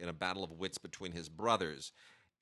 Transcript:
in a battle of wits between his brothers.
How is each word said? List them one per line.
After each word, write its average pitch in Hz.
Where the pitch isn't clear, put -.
in 87
a -
battle 92
of 80
wits 90
between 92
his 82
brothers. 85